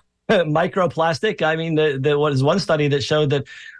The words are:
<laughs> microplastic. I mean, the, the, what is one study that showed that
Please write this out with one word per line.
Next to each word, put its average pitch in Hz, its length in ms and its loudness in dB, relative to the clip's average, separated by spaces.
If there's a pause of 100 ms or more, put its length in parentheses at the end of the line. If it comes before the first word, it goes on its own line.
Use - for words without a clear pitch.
<laughs> - 220 -8
microplastic. 170 1120 0
I 160 120 0
mean, 165 180 -4
the, 151 260 0
the, 147 180 2
what 147 140 0
is 131 100 0
one 160 180 2
study 151 280 0
that 139 140 0
showed 151 280 0
that 143 140 0 (360)